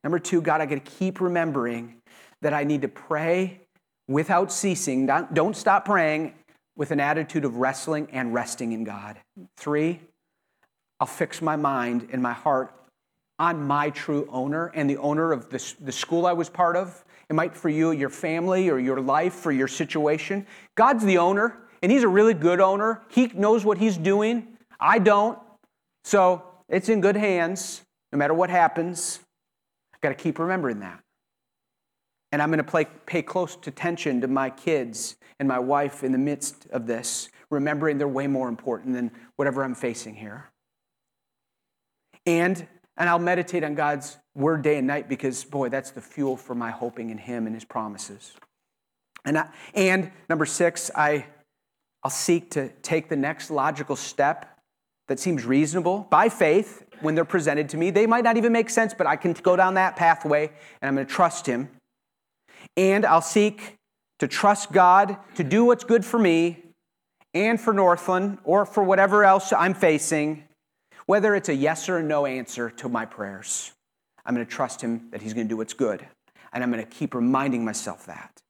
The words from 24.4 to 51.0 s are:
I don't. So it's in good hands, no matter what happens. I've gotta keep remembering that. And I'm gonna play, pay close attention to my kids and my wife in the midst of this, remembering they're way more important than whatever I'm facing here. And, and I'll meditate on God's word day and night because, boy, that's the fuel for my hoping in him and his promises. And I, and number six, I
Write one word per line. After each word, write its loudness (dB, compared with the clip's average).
I 4
don't. 4
So 4
it's 0
in 2
good 4
hands, -2
no -2
matter 2
what 0
happens. 0
I've -20
gotta -2
keep -4
remembering -2
that. -16
And 0
I'm 0
gonna 0
play, 0
pay -4
close -6
attention -4
to -2
my -2
kids -4
and -2
my 0
wife -2
in 0
the 2
midst -4
of -6
this, -6
remembering 0
they're -2
way -2
more -2
important -6
than -4
whatever 0
I'm -4
facing -8
here. -18
And, 0
and 0
I'll 2
meditate -2
on -4
God's -4
word 0
day 2
and -2
night -2
because, -6
boy, -4
that's -6
the -16
fuel -4
for -14
my -6
hoping -10
in -12
him -8
and -8
his -14
promises. -12
And 0
I, -2
and 2
number 0
six, -2
I 0